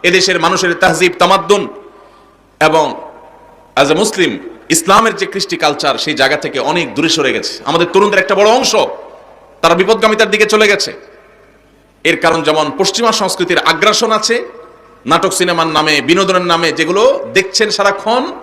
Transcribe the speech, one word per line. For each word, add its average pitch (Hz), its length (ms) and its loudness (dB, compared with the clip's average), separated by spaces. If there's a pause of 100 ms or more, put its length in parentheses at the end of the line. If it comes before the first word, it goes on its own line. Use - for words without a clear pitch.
এদেশের 180 360 2
মানুষের 180 260 0 (100)
তাহজিব, 175 300 2 (100)
তামাদ্দুন 190 420 2 (960)
এবং 156 240 2 (960)
as 143 120 2
a - 80 2
মুসলিম 190 300 0 (440)
ইসলামের 208 440 2
যে 190 140 -4
কৃষ্টি 185 240 -6
কালচার, 147 360 0 (100)
সেই 151 180 -4
জায়গা 139 220 2
থেকে 135 160 -4 (120)
অনেক 170 220 -2
দূরে 160 220 0
সরে 135 200 0
গেছে। - 180 -6 (160)
আমাদের 170 240 2
তরুণদের 196 300 4
একটা 196 160 0
বড় 208 180 6
অংশ 254 160 0 (880)
তারা 170 180 4
বিপদগামিতার 214 540 0
দিকে 202 200 2
চলে 214 180 4
গেছে। - 200 -2 (1120)
এর 165 180 2
কারণ 165 240 2
যেমন 156 180 2 (140)
পশ্চিমা 220 320 0 (100)
সংস্কৃতির 180 500 -2
আগ্রাসন 214 480 0
আছে, 233 160 -2 (680)
নাটক 170 340 0
সিনেমার 170 380 0
নামে, 156 180 2 (140)
বিনোদনের 185 440 0
নামে 170 160 0 (100)
যেগুলো 180 240 0 (300)
দেখছেন 196 440 0
সারাক্ষণ 208 460 0 (200)